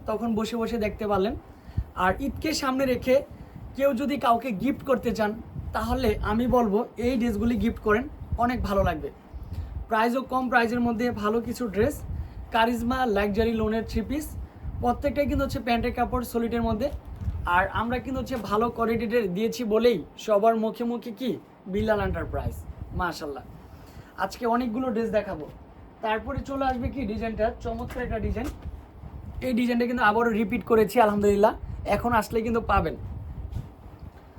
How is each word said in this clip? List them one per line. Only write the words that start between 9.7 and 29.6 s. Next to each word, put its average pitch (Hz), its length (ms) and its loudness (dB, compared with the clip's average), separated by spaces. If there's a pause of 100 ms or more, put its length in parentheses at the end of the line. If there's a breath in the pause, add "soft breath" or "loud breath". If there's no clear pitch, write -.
প্রাইসও 233 340 2
কম 254 260 -2
প্রাইসের 233 320 4
মধ্যে 233 300 2
ভালো 214 300 0
কিছু 233 280 -4
ড্রেস, 214 320 0 (520 loud breath)
কারিজমা 240 540 2
লাক্সারি 208 460 2
লোনের 220 360 0
থ্রি 226 140 -2
পিস, 269 340 -6 (440 loud breath)
প্রত্যেকটাই 247 460 0
কিন্তু 277 180 2
হচ্ছে 269 160 -2
প্যান্টের 233 340 0
কাপড় 240 300 0
সলিডের 233 380 -2
মধ্যে। 226 260 0 (580)
আর 180 220 4
আমরা 233 300 -2
কিন্তু 262 220 -4
হচ্ছে 240 160 -4
ভালো 220 340 0
কোয়ালিটির 226 640 0
দিয়েছি 226 300 -2
বলেই 214 400 4 (140)
সবার 220 380 4
মুখে 220 280 -2
মুখে 240 260 -4
কি 208 280 -4 (280)
বিল্লাল 208 340 2
এন্টারপ্রাইজ, 165 560 -2 (360)
মাশাআল্লাহ। 165 520 -4 (760 loud breath)
আজকে 196 280 -4
অনেকগুলো 240 440 0
ড্রেস 220 200 0
দেখাবো। 190 360 -2 (540)
তারপরে 262 380 -2
চলে 269 260 -4
আসবে 254 240 -2
কি 262 180 -6
ডিজাইনটা, 214 400 -2 (140)
চমৎকার 233 420 -6
একটা 226 160 -4
ডিজাইন। 208 280 -2 (920)
এই 254 120 -2
ডিজাইনটা 240 340 2